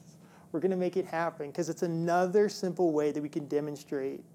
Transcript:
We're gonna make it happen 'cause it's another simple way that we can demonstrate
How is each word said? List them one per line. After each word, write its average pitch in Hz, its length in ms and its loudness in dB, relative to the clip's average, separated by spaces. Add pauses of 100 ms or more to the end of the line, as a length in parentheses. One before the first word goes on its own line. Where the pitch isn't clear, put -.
(520)
We're 160 80 -2
gonna 185 160 2
make 180 200 0
it 185 100 0
happen 160 460 -4
'cause 160 160 -2
it's 165 140 -6
another 180 680 4
simple 180 440 0
way 151 200 2
that 151 100 -4
we 147 60 -6
can 147 180 -4
demonstrate 143 800 -4 (100)